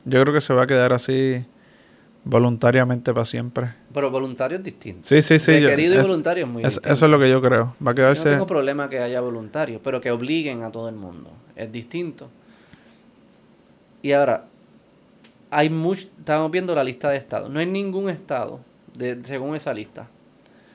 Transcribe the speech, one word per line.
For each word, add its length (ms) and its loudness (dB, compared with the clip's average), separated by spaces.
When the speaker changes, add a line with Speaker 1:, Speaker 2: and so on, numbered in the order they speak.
Speaker 1:
yo 180 4
creo 120 4
que 80 2
se 120 0
va 100 6
a 40 2
quedar 240 4
así 540 0
voluntariamente 880 2
pa' 100 -2
siempre. 460 -6
Speaker 2:
Pero 180 -2
voluntario 460 -4
es 60 -14
distinto. 440 -16
Speaker 1:
Sí, 140 6
sí, 180 4
sí, 220 4
yo, 80 6
Speaker 2:
Requerido 260 4
y 40 6
Speaker 1:
es, 80 4
Speaker 2:
voluntario 360 0
es 80 -6
muy 100 -8
Speaker 1:
es, 120 0
Speaker 2:
distinto. 200 -4
Speaker 1:
eso 120 4
es 60 6
lo 80 6
que 100 6
yo 120 4
creo. 240 4
Va 20 -4
a 100 -10
Speaker 2:
Yo 120 -6
no 60 0
Speaker 1:
quedarse 360 4
Speaker 2:
tengo 140 2
problema 440 -2
que 100 -6
haya 220 -2
voluntario, 600 -6
pero 200 -4
que 100 -4
obliguen 520 -4
a 80 -10
todo 180 -10
el 60 -12
mundo. 360 -16
Es 160 -12
distinto. 560 -12
Y 100 -2
ahora, 320 2
hay 180 2
much-, 380 -4
estamos 320 -2
viendo 240 -2
la 80 2
lista 260 -4
de 80 0
estados. 320 -8
No 100 -6
hay 60 -2
ningún 440 -4
estado, 500 -8
de, 300 -8
según 320 -8
esa 180 -8
lista. 340 -14